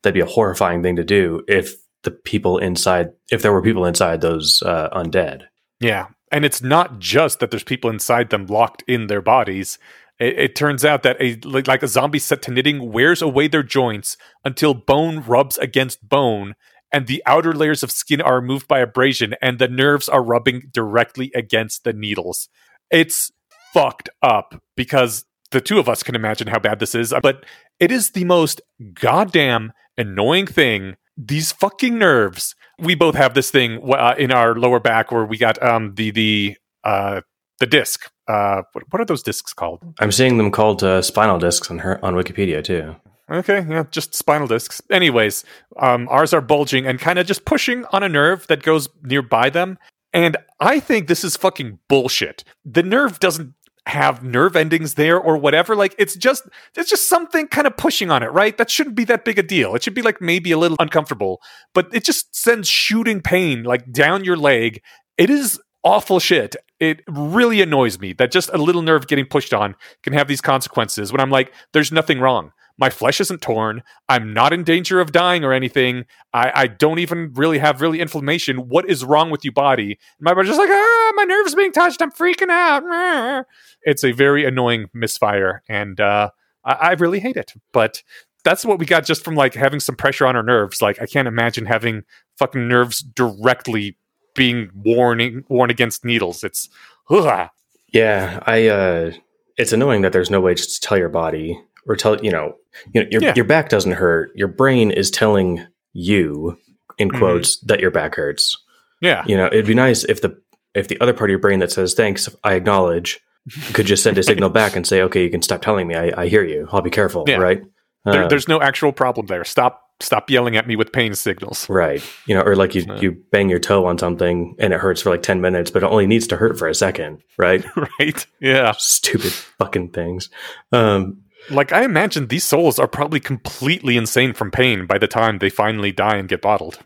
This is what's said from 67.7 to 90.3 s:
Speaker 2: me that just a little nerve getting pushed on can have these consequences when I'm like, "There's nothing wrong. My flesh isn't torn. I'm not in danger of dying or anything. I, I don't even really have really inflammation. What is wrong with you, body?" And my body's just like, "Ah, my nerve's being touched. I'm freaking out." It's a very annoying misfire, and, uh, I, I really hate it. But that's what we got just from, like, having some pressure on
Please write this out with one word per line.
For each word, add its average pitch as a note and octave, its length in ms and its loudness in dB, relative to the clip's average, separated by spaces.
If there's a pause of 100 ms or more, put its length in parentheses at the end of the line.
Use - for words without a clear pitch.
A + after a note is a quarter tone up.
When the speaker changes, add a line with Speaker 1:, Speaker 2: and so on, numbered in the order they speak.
Speaker 2:
me F#2+ 140 -10
that B2 180 0
just - 220 0
a F#3 40 0
little E3+ 240 2
nerve D#3+ 260 0
getting C#3 180 0
pushed - 280 -2
on G2+ 220 -2 (280)
can C3+ 100 -4
have C#3+ 140 2
these C#3 140 -4
consequences A2+ 720 -2
when C3+ 100 0
I'm C3+ 100 0
like, C3 220 0 (200)
"There's D3+ 180 2
nothing D#3 280 0
wrong. A#2+ 320 0 (280)
My B2+ 120 2
flesh - 300 -2
isn't F#3 200 -6
torn. A2 400 -4 (260)
I'm A#2 260 0
not B2+ 200 4
in F3 100 -4
danger F3 360 2
of D#3+ 120 0
dying F3 320 2
or C3+ 100 0
anything. B2+ 520 -2 (280)
I, B2 200 2
I C3 140 2
don't D3+ 320 0
even E3+ 340 -6
really D3+ 240 0
have C#3 240 0
really D#3+ 180 0
inflammation. D3 720 -4
What F3+ 180 2
is C#3+ 160 -2
wrong D3+ 280 2
with D3 140 -6
you, C3+ 60 -6
body?" B2 400 0 (280)
And D3 60 -6
my E3+ 100 4
body's F#3+ 140 2
just D4+ 100 0
like, G4 120 4
"Ah, A4+ 440 4
my G#4 80 2
nerve's F#4+ 320 0
being F#4+ 160 2
touched. E4+ 300 0
I'm D#4 100 -2
freaking F4+ 400 -2
out." E4 920 -2 (360)
It's C#3+ 220 0
a C3 80 2
very C#3 340 2
annoying A#2+ 480 0
misfire, G#2 760 -2
and, G2+ 320 -6
uh, G#2 280 2 (360)
I, C3 80 0
I E3 200 2
really F3 280 0
hate B3 160 -6
it. - 160 -12 (180)
But A2 320 0 (400)
that's F3+ 220 2
what G3+ 140 0
we E3 60 -2
got D#3+ 200 2
just - 180 -2
from, D#3+ 120 -6
like, C3+ 200 2
having C#3 240 0
some C3 160 -6
pressure C3+ 320 0
on B2+ 80 0